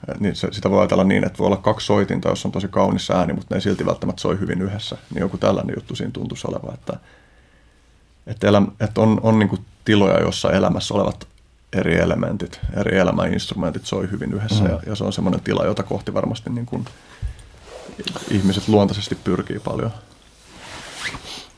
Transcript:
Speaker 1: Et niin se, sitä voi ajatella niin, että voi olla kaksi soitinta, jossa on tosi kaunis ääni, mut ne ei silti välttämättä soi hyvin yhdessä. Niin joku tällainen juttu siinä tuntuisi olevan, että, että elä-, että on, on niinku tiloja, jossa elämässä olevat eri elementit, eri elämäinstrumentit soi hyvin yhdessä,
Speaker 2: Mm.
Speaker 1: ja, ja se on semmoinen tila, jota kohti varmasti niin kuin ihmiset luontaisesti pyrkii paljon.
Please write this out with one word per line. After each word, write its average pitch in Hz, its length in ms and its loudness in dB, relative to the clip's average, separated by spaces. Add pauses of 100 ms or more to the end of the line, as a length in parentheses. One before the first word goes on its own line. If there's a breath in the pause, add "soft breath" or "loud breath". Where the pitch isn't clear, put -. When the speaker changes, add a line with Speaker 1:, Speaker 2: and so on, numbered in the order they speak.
Speaker 1:
Et - 120 -6
niin 98 160 0
se, 87 160 -4
sitä 98 180 -2
voi 98 100 6
ajatella 95 240 4
niin, 98 220 4
että 95 120 -4
voi - 80 2
olla 98 100 4
kaksi 107 300 -2
soitinta, 95 420 2
jossa 95 200 -2
on 92 40 -4
tosi 95 160 -4
kaunis 98 420 0
ääni, 90 220 2
mut - 180 -6
ne - 60 -2
ei 95 40 0
silti 92 260 0
välttämättä - 360 -4
soi 90 180 0
hyvin 87 220 -2
yhdessä. 101 340 -6 (180)
Niin - 60 -4
joku 95 180 -2
tällainen - 380 0
juttu - 200 -10
siinä - 160 -6
tuntuisi - 360 -8
olevan, - 260 -8
että, - 180 -10 (1300 soft breath)
että 104 220 0
elä-, 101 320 6
että 104 200 0
on, 110 220 4
on 110 160 4
niinku 95 200 2 (260)
tiloja, 98 360 6
jossa - 320 0
elämässä 95 420 2
olevat - 340 -2 (440)
eri 87 260 2
elementit, 85 640 0 (160)
eri 92 220 2
elämäinstrumentit 90 880 0
soi 95 240 -2
hyvin - 220 -4
yhdessä, 104 320 0
Speaker 2:
Mm. 87 60 4
Speaker 1:
ja, 82 160 -2
ja 107 100 -4
se - 80 -4
on 98 80 0
semmoinen 92 280 0
tila, - 240 0
jota 101 180 0
kohti - 320 -4
varmasti 101 360 -2
niin 120 160 -4
kuin - 180 -6 (1500 loud breath)
ihmiset 98 380 2
luontaisesti 101 460 4
pyrkii - 440 -2
paljon. 113 320 -4 (1700 loud breath)